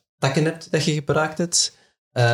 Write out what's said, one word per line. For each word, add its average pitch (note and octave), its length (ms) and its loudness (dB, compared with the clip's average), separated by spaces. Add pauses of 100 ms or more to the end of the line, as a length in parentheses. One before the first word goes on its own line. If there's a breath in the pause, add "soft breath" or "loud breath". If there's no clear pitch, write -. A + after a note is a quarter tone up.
(180)
takken C#3 280 0
hebt, - 260 -4
dat D3+ 140 0
je D#3 80 0
gebruikt D#3 440 -2
hebt. - 400 -2 (340 soft breath)
Eh, A#2+ 120 2 (100)